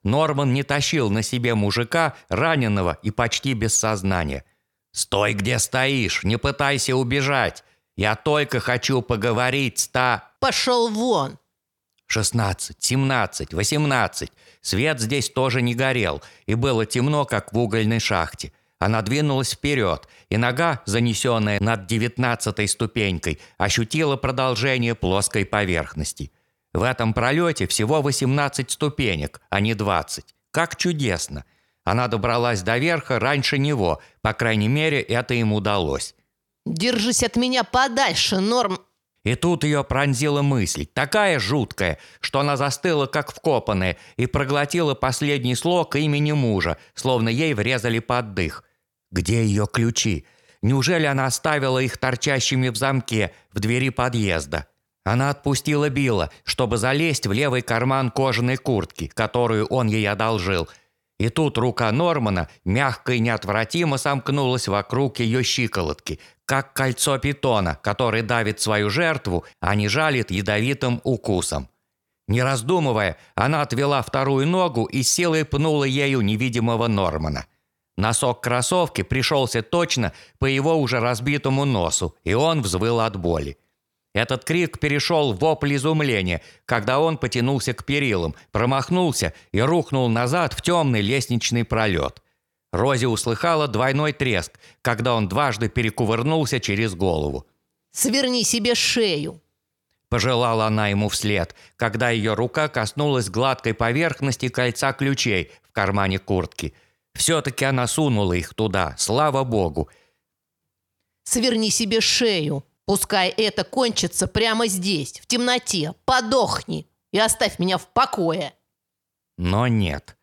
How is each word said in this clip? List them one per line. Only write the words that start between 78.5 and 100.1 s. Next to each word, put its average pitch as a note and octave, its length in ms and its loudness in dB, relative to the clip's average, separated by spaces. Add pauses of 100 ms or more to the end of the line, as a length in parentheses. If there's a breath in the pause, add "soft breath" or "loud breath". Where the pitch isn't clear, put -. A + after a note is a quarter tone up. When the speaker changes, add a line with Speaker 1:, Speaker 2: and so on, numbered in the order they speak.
Speaker 1:
пришелся C3 580 0
точно C3 500 0 (260 loud breath)
по C3+ 100 0
его C#3 280 2
уже B2+ 240 2
разбитому C3+ 640 0
носу, F2+ 500 0 (120)
и F2 80 0
он D3+ 280 2
взвыл G#2 380 0
от A2 160 0
боли. E2 420 -2 (600)
Этот A#2 280 -2
крик E3 340 -2
перешел D3+ 540 0
в F#2 60 -6
вопль D3 360 2
изумления, B2 640 0 (240 loud breath)
когда A#2+ 340 0
он D#3+ 200 0
потянулся B2 560 -2
к - 100 -16
перилам, G#2+ 480 0 (180 loud breath)
промахнулся C3+ 800 0 (200 loud breath)
и G2 100 2
рухнул C3+ 480 0
назад B2 440 0
в - 100 -10
темный D3 380 2
лестничный A#2+ 640 0
пролет. G2 600 -2 (480)
Рози B2 340 2
услыхала C#3 640 0
двойной C3+ 460 0
треск, A2 400 -2 (280 loud breath)
когда A#2+ 320 0
он G#2+ 140 2
дважды A2 420 0
перекувырнулся B2 920 0
через G#2 360 -2
голову. D#2 500 0 (460)
Speaker 2:
"Сверни B3 520 0
себе A#3 300 0
шею!" E3+ 640 0 (720)
Speaker 1:
пожелала A#2+ 560 2